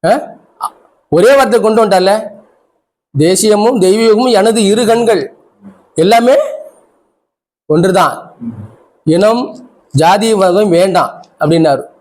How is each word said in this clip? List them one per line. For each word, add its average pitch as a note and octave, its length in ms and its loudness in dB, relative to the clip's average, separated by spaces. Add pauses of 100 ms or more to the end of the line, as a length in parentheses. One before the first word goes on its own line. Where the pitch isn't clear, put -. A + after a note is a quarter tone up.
ஆ? A3 100 0 (1040)
ஒரே G#3 200 4
வார்த்தை A#3+ 240 2
கொண்டு A3 220 0
வந்துட்டால, F#3+ 320 0 (1000)
தேசியமும் G#3 680 0
தெய்வீகமும் A3+ 560 2
எனது A3 300 0
இரு A3 200 0
கண்கள், A3+ 320 0 (840)
எல்லாமே A#3 320 2 (1400)
ஒன்றுதான். F3 400 0 (1000)
இனம், A3 300 0 (580)
ஜாதி, G3+ 280 0 (120)
மதம் F#3+ 360 0
வேண்டாம் F3+ 340 0 (280)
அப்படின்னாரு. D#3 440 0 (160)